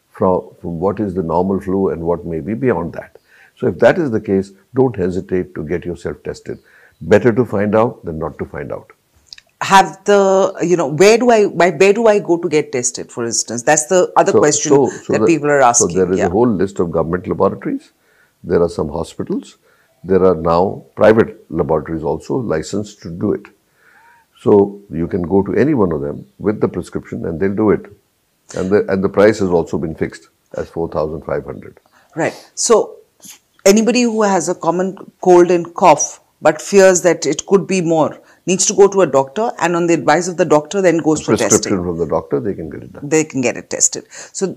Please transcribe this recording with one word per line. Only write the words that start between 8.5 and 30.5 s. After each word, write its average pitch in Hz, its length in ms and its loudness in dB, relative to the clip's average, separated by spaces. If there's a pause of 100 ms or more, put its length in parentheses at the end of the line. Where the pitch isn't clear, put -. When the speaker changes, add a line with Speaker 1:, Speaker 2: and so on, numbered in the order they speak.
Speaker 1:
out. - 180 -14 (680)
Speaker 2:
Have 185 440 2
the, 196 580 2
you 170 140 2
know, 165 120 -2
where 185 280 6
do 240 140 2
I, 214 160 4
why, 175 240 0
where 190 220 4
do 226 140 0
I 208 120 4
go 165 180 0
to 170 120 -6
get 151 240 -2
tested, - 380 -6
for 120 140 -8
instance? 117 380 -6
That's 156 240 0
the 180 300 2
other 160 160 4
Speaker 1:
So, 110 60 2
Speaker 2:
question 151 340 2
Speaker 1:
so, 139 160 4
so - 240 -8
Speaker 2:
that 104 80 0
Speaker 1:
the, 107 60 2
Speaker 2:
people 147 240 0
are 143 120 4
asking. 117 280 2
Speaker 1:
so 82 60 -8
there 92 160 0
is 95 60 0
Speaker 2:
Yeah. - 80 0
Speaker 1:
a - 40 -4
whole 110 180 2
list 98 320 -2
of 87 100 -2
government 82 360 -4
laboratories. 101 640 -4 (500)
There 87 180 0
are 85 80 2
some 85 200 -6
hospitals. 82 680 -8 (460)
There 95 200 0
are 92 120 4
now 85 500 0 (120)
private 107 540 2
laboratories 78 520 -4
also 78 340 -6
licensed 101 640 -6
to - 60 -14
do 92 240 -4
it. - 140 -8 (920)
So 101 520 2
you 82 160 -6
can 90 160 -4
go 95 200 0
to - 120 -6
any 131 180 2
one 101 200 0
of 73 100 -4
them 71 240 -10 (120)
with 90 220 -4
the 117 80 0
prescription - 560 -10
and 87 160 -8
they'll 98 140 -2
do 107 160 0
it. - 160 -2 (680)
And 92 140 -4
the, 101 220 2
and 95 120 -2
the 95 60 -2
price 107 300 4
has 95 100 -2
also 87 300 -2
been 80 160 -8
fixed - 340 -10 (300)